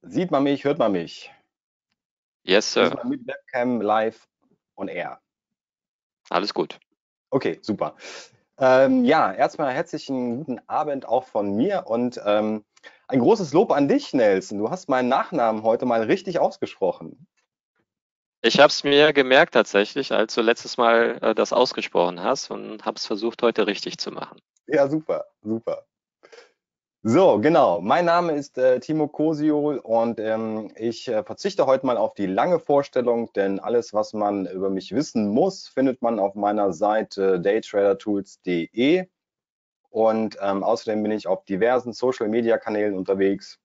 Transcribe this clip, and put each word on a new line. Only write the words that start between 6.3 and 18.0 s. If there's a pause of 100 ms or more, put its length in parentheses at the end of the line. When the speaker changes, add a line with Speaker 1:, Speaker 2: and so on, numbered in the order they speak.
Speaker 2:
gut. (520)
Speaker 1:
Okay,
super. (640)
Ähm,
ja,
erstmal
herzlichen
guten
Abend
auch
von
mir
und,
ähm, (440)
ein
großes
Lob
an
dich,
Nelson.
Du
hast
meinen
Nachnamen
heute
mal
richtig
ausgesprochen. (1160)